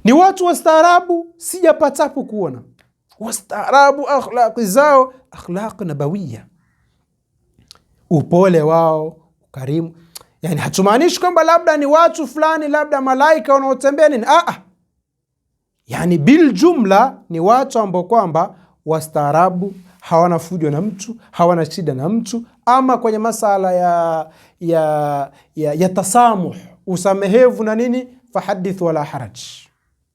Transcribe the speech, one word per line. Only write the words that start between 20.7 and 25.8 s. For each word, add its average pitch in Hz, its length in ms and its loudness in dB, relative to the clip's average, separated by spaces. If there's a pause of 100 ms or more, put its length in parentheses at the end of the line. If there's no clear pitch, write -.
na 147 100 -2
mtu, 214 340 -10 (160)
hawana 170 340 0
shida 151 280 -6
na 135 160 -6
mtu, 233 340 -6 (220)
ama 254 320 2
kwenye 220 200 -2
masala 214 560 -2
ya, 170 560 -2 (300)
ya, 151 720 -2 (240)
ya, 151 180 -4
ya 180 160 0